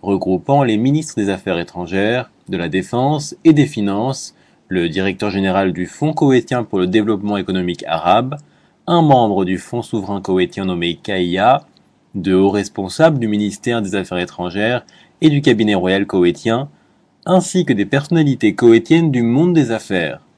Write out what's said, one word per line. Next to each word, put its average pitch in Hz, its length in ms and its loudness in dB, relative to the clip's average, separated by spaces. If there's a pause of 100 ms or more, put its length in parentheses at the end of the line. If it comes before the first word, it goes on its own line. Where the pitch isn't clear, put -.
regroupant 98 600 0
les 110 140 0
ministres 143 380 -2
des 101 140 -2
Affaires 95 280 -4
étrangères, 95 720 -4 (160)
de 95 100 -6
la 85 120 -4
Défense 143 760 -4
et 160 100 6
des 143 120 4
Finances, 107 720 -6 (320)
le 87 200 -2
directeur 95 440 -2
général 95 420 0
du 87 140 -6
Fonds 151 260 -4
koweïtien 131 500 0
pour 107 140 -6
le 92 80 2
développement 104 520 0
économique 92 500 -4
arabe, 95 480 0 (500)
un 170 160 2
membre 117 440 4
du 92 120 -2
Fonds 120 240 -8
souverain 101 400 -6
koweïtien 92 440 -2
nommé 85 360 -4
Kaïa, 95 640 0 (480)
de 92 220 -2
hauts 98 160 4
responsables 104 680 0
du 113 100 -2
ministère 104 540 -2
des 98 140 -6
Affaires 90 240 -4
étrangères 95 640 -4 (360)
et 156 100 6
du 143 100 0
cabinet 110 320 2
royal 95 320 0
koweïtien, 113 640 0 (560)
ainsi 185 400 0
que 135 80 0
des 101 120 0
personnalités 143 680 0
koweïtiennes 123 560 4
du 123 140 0
monde 143 300 2
des 135 180 2
affaires. 90 500 -4 (160)